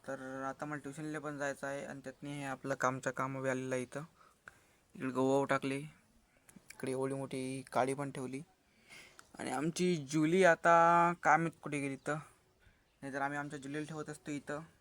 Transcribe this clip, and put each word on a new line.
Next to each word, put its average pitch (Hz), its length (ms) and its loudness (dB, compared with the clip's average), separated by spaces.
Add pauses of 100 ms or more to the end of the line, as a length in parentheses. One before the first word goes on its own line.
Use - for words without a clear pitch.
तर 135 140 -8 (280)
आता 143 180 -6
मला 147 160 -6
ट्युशनला 151 380 -8
पण 147 180 -8
जायचं 139 280 -4
आहे 139 180 -6
आणि 139 200 -10
त्यातनी 143 280 -10
हे 143 140 -6
आपलं 135 340 -2
कामचं 131 360 0
काम 135 260 -2
बी 131 60 0
आलेलं 131 260 0
आहे 127 80 -2
इथं. 139 220 -10 (880)
इकडे 135 160 -4
गहू 131 200 4
वाहू 139 220 4
टाकले, 135 260 0
इकडे - 1120 -12
एवढी 131 240 -2
मोठी 131 480 -6 (100)
काडी 131 220 2
पण 139 160 -4
ठेवली. 131 300 -8 (1000)
आणि - 120 -4
आमची 170 460 0 (160)
जुली 160 320 4
आता 170 300 8 (500)
काय 156 120 8
माहित 165 260 0
कुठे 147 180 -4
गेली 139 140 -4
इथं, 147 240 -4 (840)
नाहीतर 139 200 -4
आम्ही 143 160 -2
आमच्या 143 200 -6
जुलीला 143 300 -6
ठेवत 151 220 -8
असतो 147 200 -12
इथं 147 300 -6 (200)